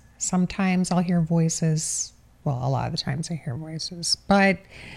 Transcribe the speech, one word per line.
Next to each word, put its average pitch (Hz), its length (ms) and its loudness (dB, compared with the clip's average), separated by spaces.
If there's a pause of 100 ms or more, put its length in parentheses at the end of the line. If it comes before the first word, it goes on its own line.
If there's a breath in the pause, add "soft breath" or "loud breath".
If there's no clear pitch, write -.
(180)
Sometimes 185 760 0
I'll 175 120 4
hear 175 180 2
voices. 160 880 0 (320)
Well, 127 200 -2
a 127 60 0
lot 120 180 0
of 147 40 -4
the 160 60 -6
times 147 340 -6
I 165 40 -4
hear 123 200 -8
voices, 160 640 -6 (100)
but, 196 300 6 (400 loud breath)